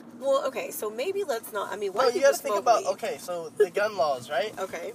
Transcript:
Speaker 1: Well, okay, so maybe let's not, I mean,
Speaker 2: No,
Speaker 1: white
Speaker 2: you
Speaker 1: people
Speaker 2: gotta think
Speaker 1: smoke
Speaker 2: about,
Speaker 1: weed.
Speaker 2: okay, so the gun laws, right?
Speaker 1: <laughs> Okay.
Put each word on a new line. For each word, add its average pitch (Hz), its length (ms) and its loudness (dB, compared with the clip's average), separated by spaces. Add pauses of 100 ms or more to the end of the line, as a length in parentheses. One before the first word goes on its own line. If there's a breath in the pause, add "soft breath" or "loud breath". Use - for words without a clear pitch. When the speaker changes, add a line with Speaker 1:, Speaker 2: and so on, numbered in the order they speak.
(200)
Speaker 1:
Well, 269 280 2
okay, 180 240 -4
so 214 180 -6
maybe 370 340 -2
let's 233 300 -4
not, 202 180 -4
I - 40 -8
mean, 202 180 -4
Speaker 2:
No, 196 60 -6
Speaker 1:
white 262 80 4
Speaker 2:
you 233 60 4
Speaker 1:
people 269 180 6
Speaker 2:
gotta - 100 0
think 208 140 -2
Speaker 1:
smoke 196 80 0
Speaker 2:
about, 208 180 6
Speaker 1:
weed. 190 120 -2
Speaker 2:
okay, 190 260 -6
so 170 360 -8
the 202 140 4
gun 208 280 0
laws, 135 340 0
right? 190 240 0
Speaker 1:
<laughs> - 40 -8
Okay. 180 360 -6